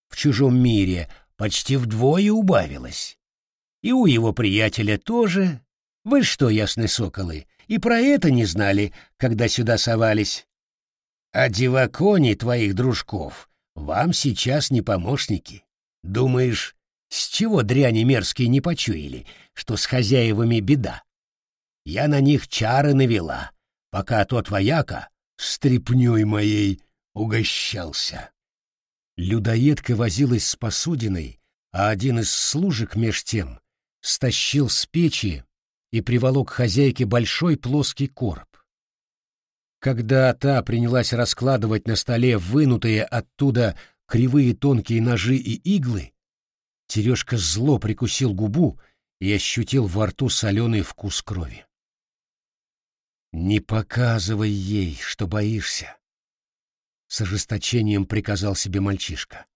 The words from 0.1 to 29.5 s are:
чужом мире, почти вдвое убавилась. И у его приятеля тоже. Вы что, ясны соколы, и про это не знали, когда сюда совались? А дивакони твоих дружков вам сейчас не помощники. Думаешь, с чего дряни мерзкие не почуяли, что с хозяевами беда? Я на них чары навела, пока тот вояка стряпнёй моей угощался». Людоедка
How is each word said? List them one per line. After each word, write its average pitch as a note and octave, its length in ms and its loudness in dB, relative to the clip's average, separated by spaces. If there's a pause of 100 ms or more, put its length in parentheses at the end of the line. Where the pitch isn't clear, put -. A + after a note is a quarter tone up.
чужом C3 420 4
мире, G2 520 2 (260)
почти G#2+ 400 -2
вдвое C3 560 2
убавилась. E3+ 880 -2 (640)
И A3+ 100 -2
у B3+ 140 4
его A#2 260 4
приятеля G#2+ 680 0
тоже. F#3+ 600 0 (460)
Вы B3+ 180 4
что, C#3 260 0
ясны G#2+ 380 0
соколы, F2 580 -6 (220)
и G#3+ 100 -2
про A#3 220 2
это B3+ 320 4
не A#2 140 4
знали, G2+ 480 0 (240)
когда A#2 320 0
сюда A#2 280 2
совались? A2 680 0 (840)
А B2+ 140 2
дивакони B2+ 840 2
твоих A2+ 420 0
дружков G#2 760 -4 (240)
вам F2 380 -2
сейчас C3 580 0
не A#2+ 120 2
помощники. G2+ 800 -4 (400)
Думаешь, B2 720 0 (320)
с - 220 -8
чего G#3 340 0
дряни A#2 400 4
мерзкие A#2+ 460 2
не C3+ 100 4
почуяли, D#2+ 680 -4 (280)
что - 240 -6
с - 80 -4
хозяевами A#2 720 2
беда? A2 440 0 (840)
Я G#2+ 240 -2
на C#3+ 100 4
них C#3 300 2
чары C3+ 440 2
навела, G#2 580 0 (400)
пока G2 340 0
тот A#2+ 240 -2
вояка A#2 600 -2 (280)
стряпнёй B2 880 2
моей G#2 560 0 (320)
угощался». - 1200 -4 (840)
Людоедка A2+ 800 0